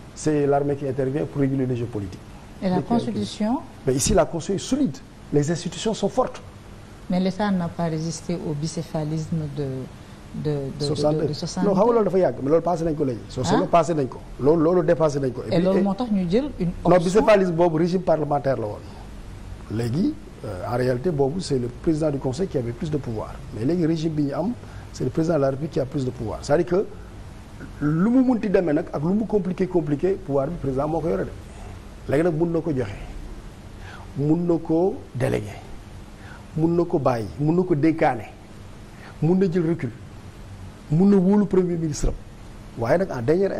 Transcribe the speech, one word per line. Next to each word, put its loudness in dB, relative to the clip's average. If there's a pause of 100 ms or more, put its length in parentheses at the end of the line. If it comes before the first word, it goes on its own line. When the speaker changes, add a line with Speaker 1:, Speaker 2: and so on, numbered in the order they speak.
(160)
Speaker 1:
c'est 2
l'armée 4
qui -4
intervient -2
pour -4
réguler 2
le 0
jeu -2
politique. -8 (420)
Speaker 2:
Et 0
la 2
Speaker 1:
Dès 0
qu'il -4
y 4
a 4
une 2
crise. -6
Speaker 2:
constitution ? -2 (260)
Speaker 1:
Mais 4
ici, 2
la 6
constitution -4
est -6 (100)
solide. 0 (360)
Les 4
institutions -2
sont 0
fortes. -2 (680)
Speaker 2:
Mais 2
l'État 0
n'a 0
pas -2
résisté -2 (100)
au -2
bicéphalisme -4 (180)
de, -2
de, -8
de, -
de, 0 (100)
de, -8
de -2
Speaker 1:
Soixante-deux. 2
Speaker 2:
soixante-deux. -2
Speaker 1:
Non, 4
xam 6
nga 4
loolu 6
dafa 2
yàgg, 4
mais 0
loolu 6
passé 0
nañ 0
ko 0
léegi. -2 (100)
Soo -4
seetloo, 2
Speaker 2:
Hein? 0
Speaker 1:
passé 4
nañ 2
ko. -10 (220)
Loolu, 6
loolu 6
dépassé 4
nañ 0
ko. -8
Et -8
Speaker 2:
Et 0
Speaker 1:
puis, 4
Speaker 2:
loolu 4
Speaker 1:
et 4
Speaker 2:
moo 2
tax -2
ñu 2
jël 4 (140)
une 0 (160)
Speaker 1:
Non, 6
Speaker 2:
option. 6
Speaker 1:
bicéphalisme 6
boobu, 4
régime 2
parlementaire 2
la -4
woon. -8 (920)
Léegi, 0 (320)
euh, -8
en 0
réalité, 2
boobu, 2
c'est -2
le -2
président 0
du -2
conseil -2
qui -4
avait -2
plus -6
de -2
pouvoir. -6 (240)
Mais -4
léegi, 2
régime 0
bi 0
ñu 0
am, 0 (420)
c'est -6
le 0
président 2
de 4
la 4
République -4
qui 0
a 0
plus -2
de 0
pouvoir. -6
C'est-à-dire 2
que 2 (960)
lu 4
mu 6
munti 2
demee 4
nag, 2
ak -2
lu 2
mu 2
compliqué, 0
compliqué, 0
pouvoir 0
bi, -6
président 0
moo 0
ko -2
yore -2
de. -10 (800)
Léegi 4
nag, 4
mun 2
na 0
ko -2
joxe. -2 (1300)
Mun 4 (100)
na 4
ko 2 (200)
délégué, -2 (1040)
mun 4
na 4
ko 0
bàyyi, 0 (120)
mun 4
na 4
ko 2
dénkaane, 2 (960)
mun 4
na 6
jël 2
recul, -2 (1000)
mun 6
na 8
wóolu 6
premier 2
ministre 0
am. 0 (640)
Waaye 2
nag, 0
en -4
dernière 2